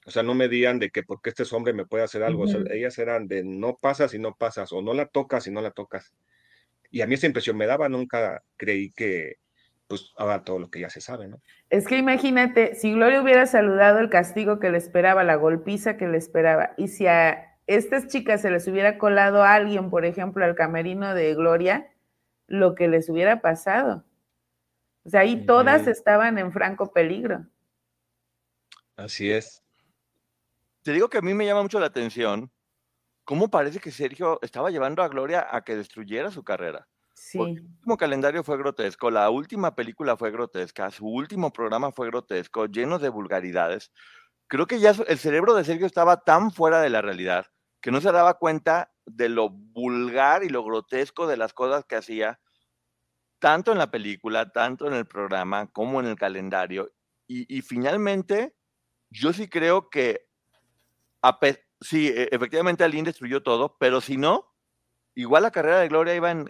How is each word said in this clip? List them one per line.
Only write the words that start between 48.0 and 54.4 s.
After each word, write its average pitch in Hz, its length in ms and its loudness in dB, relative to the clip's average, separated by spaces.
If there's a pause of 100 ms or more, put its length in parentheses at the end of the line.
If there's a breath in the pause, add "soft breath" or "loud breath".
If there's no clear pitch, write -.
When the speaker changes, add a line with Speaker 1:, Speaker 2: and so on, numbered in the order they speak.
Speaker 3:
se 190 120 2
daba 175 260 6
cuenta 160 540 -2 (140)
de 117 220 -2
lo 113 220 0
vulgar 123 920 -2
y 180 60 -4
lo 123 140 -4
grotesco 127 640 -6
de 147 100 -2
las 110 180 -4
cosas 131 300 -4
que 123 120 -8
hacía, 110 440 -6 (960)
tanto 170 340 2
en 202 60 0
la 156 120 -2
película, 107 600 -6